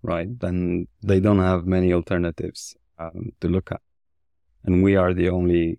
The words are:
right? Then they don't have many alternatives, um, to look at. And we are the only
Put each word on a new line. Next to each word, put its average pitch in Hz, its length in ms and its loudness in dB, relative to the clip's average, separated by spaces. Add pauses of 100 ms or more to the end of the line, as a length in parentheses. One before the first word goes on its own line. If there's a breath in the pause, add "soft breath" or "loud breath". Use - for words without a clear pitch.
right? 90 360 -6
Then 90 480 -2 (160)
they 98 160 2
don't 101 200 4
have 92 260 2
many 92 300 2
alternatives, 87 800 -4 (220)
um, 82 320 -12 (100)
to 87 80 -2
look 90 240 -2
at. - 80 -10 (840)
And 90 180 4
we 98 140 4
are 90 180 2
the 90 140 0
only 87 500 0